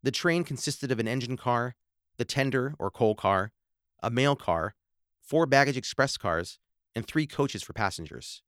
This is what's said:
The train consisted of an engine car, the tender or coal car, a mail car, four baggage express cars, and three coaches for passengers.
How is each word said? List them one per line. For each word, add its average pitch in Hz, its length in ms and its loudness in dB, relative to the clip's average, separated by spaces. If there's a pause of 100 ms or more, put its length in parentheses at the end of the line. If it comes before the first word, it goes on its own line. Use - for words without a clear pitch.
The 143 100 0
train 170 340 0
consisted 143 460 -6
of 113 80 -2
an 113 100 -2
engine 123 260 -4
car, 120 400 -2 (420)
the 120 80 -2
tender 135 540 0
or 98 100 -2
coal 110 260 2
car, 98 360 2 (500)
a - 80 -2
mail 135 260 4
car, 87 400 -2 (460)
four 160 240 2
baggage 139 320 6
express - 380 0
cars, 87 420 -2 (380)
and 113 100 -6
three 156 220 -2
coaches 139 340 -2
for - 120 -14
passengers. 85 760 -6